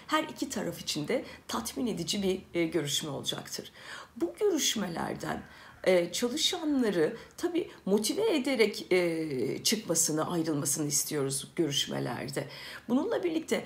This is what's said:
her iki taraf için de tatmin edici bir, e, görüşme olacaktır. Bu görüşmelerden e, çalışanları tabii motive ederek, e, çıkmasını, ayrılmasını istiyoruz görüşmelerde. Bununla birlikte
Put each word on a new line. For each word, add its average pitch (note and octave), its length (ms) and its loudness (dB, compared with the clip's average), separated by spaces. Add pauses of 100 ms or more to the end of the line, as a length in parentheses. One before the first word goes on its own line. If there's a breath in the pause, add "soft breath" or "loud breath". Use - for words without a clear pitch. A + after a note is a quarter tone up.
her D#4 180 0
iki - 240 -6
taraf E3+ 320 -4
için D3 280 -4
de A#3+ 160 0 (240 loud breath)
tatmin A#3 380 -4
edici F#3 360 -2
bir, F#3+ 380 0
e, E3+ 40 4
görüşme D#3+ 460 0
olacaktır. - 640 -6 (440 loud breath)
Bu E4 240 -2
görüşmelerden A#3+ 1000 0 (460 loud breath)
e, F3 240 6
çalışanları B3 1040 2 (200 loud breath)
tabii F4 340 -2 (160 loud breath)
motive C#4+ 500 2
ederek, B3 560 2
e, D#3+ 680 2
çıkmasını, D#3+ 680 2
ayrılmasını D#3 560 0
istiyoruz C#3 720 0
görüşmelerde. C#3 880 -2 (440 loud breath)
Bununla D#4+ 360 2
birlikte D#4+ 420 0